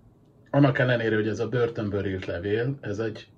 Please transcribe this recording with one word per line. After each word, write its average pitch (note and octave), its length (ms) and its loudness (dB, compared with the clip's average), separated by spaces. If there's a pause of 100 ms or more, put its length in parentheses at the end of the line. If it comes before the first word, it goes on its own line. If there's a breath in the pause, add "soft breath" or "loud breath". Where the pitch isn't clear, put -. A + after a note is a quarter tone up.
(500)
annak C3+ 280 6
ellenére, A#2 360 2
hogy G#2+ 140 2
ez G#2 120 -2
a A2 80 -2
börtönből G#2+ 580 -2
írt F#2+ 180 -4
levél, G#2 560 -2
ez G2+ 180 -6
egy A2 400 -6